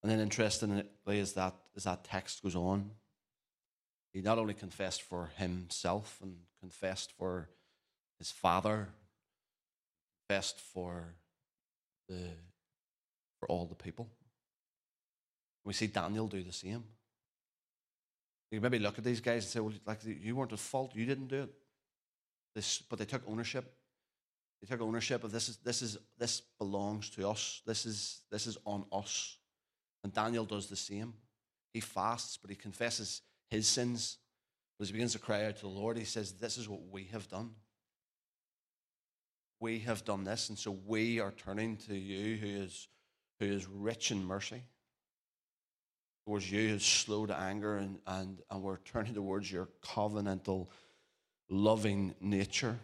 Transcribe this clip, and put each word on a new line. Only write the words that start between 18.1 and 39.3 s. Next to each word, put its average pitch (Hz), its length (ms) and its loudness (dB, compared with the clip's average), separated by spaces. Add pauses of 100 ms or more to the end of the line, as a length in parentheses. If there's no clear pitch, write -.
You 110 120 -2
maybe 123 160 4
look 101 180 2
at 107 80 -8
these 120 160 2
guys 117 240 2
and - 80 -6
say, 117 80 0
"Well, 107 140 0 (120)
like, 107 160 -4
you 107 320 -4
weren't 127 200 0
at 104 40 -4
fault. 131 380 -2
You 113 80 0
didn't 135 240 -2
do 135 140 0
it." 127 80 -6 (1040)
This, - 260 0
but - 180 -6
they 110 60 0
took 127 240 -2
ownership. 117 420 -2 (920)
They 104 40 -16
took 117 140 -2
ownership 117 440 0
of, 107 60 -2
"This 113 200 0
is, 110 80 -12
this 120 240 0
is, 110 160 -4 (180)
this 117 240 0 (180)
belongs 101 520 0
to 98 180 0
us. - 380 -2
This 110 180 0
is, 107 460 -6
this 107 160 -2
is 110 180 -4
on 101 260 -4
us." - 460 -2 (680)
And 98 120 -6
Daniel 113 320 2
does 101 220 -4
the 101 80 -6
same. 107 360 -6 (640)
He 113 60 0
fasts, 110 580 0
but 101 100 -16
he 98 80 -8
confesses 113 640 -2 (300)
his 110 180 4
sins. 120 480 2 (600)
But 104 60 -2
as 95 40 -4
he 95 60 -6
begins 117 180 2
to 113 60 -2
cry 104 260 2
out 107 120 -2
to - 60 -14
the 104 60 -6
Lord, 104 300 0
he 113 60 -4
says, 104 280 -2
"This 107 240 -4
is 113 120 -6
what 101 120 -6 (100)
we 98 220 -8
have 104 160 -6
done. 110 220 -6 (2000)